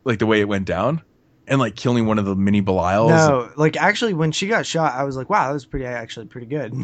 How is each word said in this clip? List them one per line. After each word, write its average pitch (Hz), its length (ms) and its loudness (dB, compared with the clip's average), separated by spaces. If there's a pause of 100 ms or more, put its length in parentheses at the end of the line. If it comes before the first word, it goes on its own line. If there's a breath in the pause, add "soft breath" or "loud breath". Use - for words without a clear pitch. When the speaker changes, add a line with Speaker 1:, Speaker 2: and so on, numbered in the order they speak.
Speaker 1:
like, 113 160 -2
the 113 60 0
way 107 160 4
it 101 80 0
went 98 160 -2
down? 101 360 -2 (480)
And, 135 120 2
like, 113 160 -4
killing 120 300 0
one 107 120 2
of 101 60 0
the 98 100 -2
mini 101 240 2
Belials. 95 500 2
Speaker 2:
No, 151 460 4
like, 156 220 0
actually, 202 360 0
when 156 200 -2
she 196 140 -4
got 202 180 0
shot, 156 300 -2
I 135 100 -2
was 139 100 -6
like, 131 140 -8
"Wow, 180 180 0
that 139 60 -2
was 139 120 -8
pretty, 135 200 -8
actually 117 400 -10
pretty 120 220 -16
good." 131 260 -6 (100)